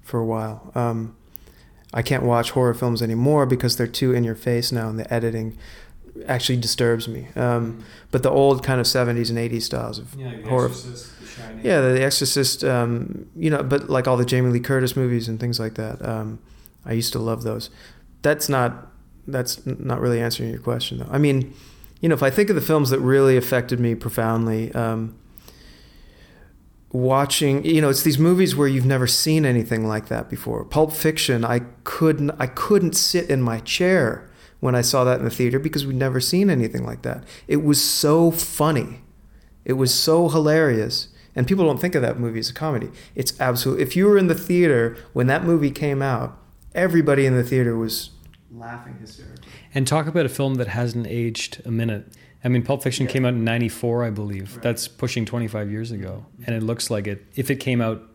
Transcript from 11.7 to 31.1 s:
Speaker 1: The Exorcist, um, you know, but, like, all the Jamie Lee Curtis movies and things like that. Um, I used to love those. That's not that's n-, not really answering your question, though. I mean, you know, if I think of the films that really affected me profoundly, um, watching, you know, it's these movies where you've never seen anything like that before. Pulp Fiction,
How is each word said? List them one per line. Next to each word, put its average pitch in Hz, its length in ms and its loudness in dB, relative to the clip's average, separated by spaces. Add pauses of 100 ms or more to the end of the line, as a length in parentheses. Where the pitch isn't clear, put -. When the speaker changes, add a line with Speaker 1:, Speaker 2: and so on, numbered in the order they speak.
Speaker 1:
The 127 220 4
Exorcist, 135 600 0
um, 120 720 -2
you 165 140 -2
know, 143 140 0
but, 139 260 -2
like, 131 180 2
all 127 100 2
the 120 80 2
Jamie 127 260 2
Lee 120 80 2
Curtis 127 360 0
movies 120 320 0
and 113 120 -6
things 120 200 -4
like 110 160 -6
that. 110 320 -8
Um, 110 320 -6 (460)
I 127 80 -4
used 117 200 -2
to 123 60 -4
love 113 240 -2
those. 113 260 -6 (520)
That's 151 260 0
not 123 440 -2 (360)
that's 127 400 -6
n-, 131 120 -6
not 123 220 -4
really 120 200 2
answering 113 280 -4
your 120 100 -8
question, 123 400 -4
though. 123 120 -8
I 135 60 -2
mean, 139 360 2 (480)
you 165 80 2
know, 156 60 4
if 139 80 0
I 135 60 4
think 202 200 2
of 202 60 4
the 147 60 0
films 147 280 2
that 135 100 2
really 135 380 6
affected 123 420 0
me 117 160 2
profoundly, 113 800 -2
um, 113 420 -4 (1800)
watching, 139 760 2
you 156 160 4
know, 147 80 4
it's 135 140 2
these 147 160 4
movies 175 360 4
where 143 120 4
you've 135 180 2
never 131 220 2
seen 156 380 2
anything 113 420 0
like 107 200 -4
that 117 220 -6
before. 113 340 -6
Pulp 156 300 2
Fiction, 147 500 0